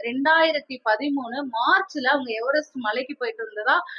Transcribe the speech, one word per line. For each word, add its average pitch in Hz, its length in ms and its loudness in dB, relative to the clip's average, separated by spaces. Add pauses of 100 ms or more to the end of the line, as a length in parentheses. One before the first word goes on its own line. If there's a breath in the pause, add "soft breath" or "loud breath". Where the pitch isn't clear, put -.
ரெண்டாயிரத்தி 285 840 2
பதிமூணு 262 540 0 (160)
மார்ச்ல 294 540 0
அவங்க 269 240 0
எவரெஸ்ட் 269 440 -2
மலைக்கு 247 400 -4
போயிட்டு 226 280 -6
வந்ததா 214 320 0 (220 loud breath)